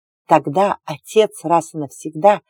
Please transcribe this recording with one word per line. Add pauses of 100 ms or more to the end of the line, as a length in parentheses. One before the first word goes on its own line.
(260)
Тогда
отец
раз
и
навсегда